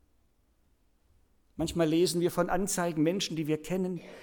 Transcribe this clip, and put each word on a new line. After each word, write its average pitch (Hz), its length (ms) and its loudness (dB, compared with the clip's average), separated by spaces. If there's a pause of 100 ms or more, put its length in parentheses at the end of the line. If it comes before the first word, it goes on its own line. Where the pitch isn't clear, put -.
(1600)
Manchmal 165 320 0
lesen 165 320 2
wir 170 100 2
von 175 200 0
Anzeigen 180 520 0
Menschen, 175 320 0
die 156 120 -2
wir 151 140 0
kennen, 180 420 -4 (200)